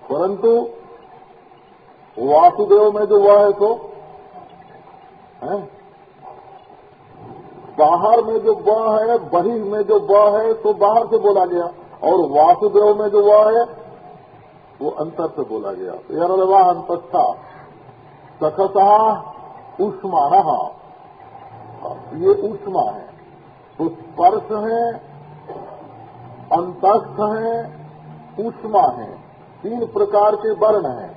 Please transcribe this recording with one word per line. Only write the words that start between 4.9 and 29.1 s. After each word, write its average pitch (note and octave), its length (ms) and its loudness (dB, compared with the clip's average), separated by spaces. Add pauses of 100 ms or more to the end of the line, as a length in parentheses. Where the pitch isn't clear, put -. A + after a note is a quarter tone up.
हैं? F3+ 160 -8 (2250)
बाहर F3+ 460 2
में A3 160 -2
जो G#3 200 2
ब G#3 160 2 (140)
है, A3 280 0 (120)
बही F#3+ 320 -2
में G#3 220 -4
जो G3+ 180 2
ब D4+ 180 4 (160)
है A3 200 0
तो G#3 200 -2
बाहर A3 300 2
से A3 140 0
बोला F#3+ 260 2
गया, F3 200 -4 (360)
और E3+ 140 2 (140)
वासुदेव G3+ 720 4
में G#3 80 -2
जो G#3 140 2
व G#3 100 6 (140)
है A#3 160 2 (1120)
वो D3 120 -6 (100)
अंतर E3 280 -8
से D3+ 220 -10
बोला G2+ 220 -8
गया। F2+ 260 -12
तो - 180 -12
यार E3+ 140 -2 (160)
वाह F#3+ 240 4
अंतस्था E3+ 540 -4 (1160)
सखसा F#3+ 480 0 (920)
उष्मानः, F#3 680 0 (1700)
ये F#3 160 2 (120)
उष्मा G3 380 -6
है, G#2+ 240 -8 (720)
तो E3 120 -4
स्पर्श - 600 -2 (140)
है, A3+ 180 -2 (1700)
अंतस्थ F3+ 680 -2 (140)
है, A3+ 220 -4 (840)
उष्मा G#3+ 420 -2 (100)
है, A2+ 180 -14 (520)